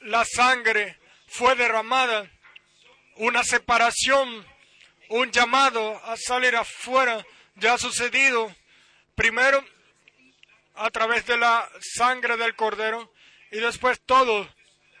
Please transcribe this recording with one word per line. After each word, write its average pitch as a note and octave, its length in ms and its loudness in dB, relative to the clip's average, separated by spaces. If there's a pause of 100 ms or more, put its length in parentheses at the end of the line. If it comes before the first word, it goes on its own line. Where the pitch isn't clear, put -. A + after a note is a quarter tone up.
La A3+ 240 -2
sangre A3 720 0 (300)
fue B3 260 2
derramada. A3+ 760 0 (880)
Una A#3+ 280 0
separación, A#3+ 1040 0 (640)
un A#3 220 -2
llamado A#3 720 0
a A3+ 120 -8
salir B3 400 0
afuera A#3+ 680 -2 (320)
ya A3 180 2
ha A#3 40 -2
sucedido. A#3+ 760 0 (600)
Primero, B3+ 500 2 (1080)
a G#3+ 160 -4
través A3+ 360 -2
de A#3+ 100 0
la A#3 320 2 (120)
sangre A#3+ 560 -2
del A3+ 180 -4
Cordero, A3 580 -4 (380)
y G#3 80 -10
después A#3 420 -2
todos A#3 480 2 (520)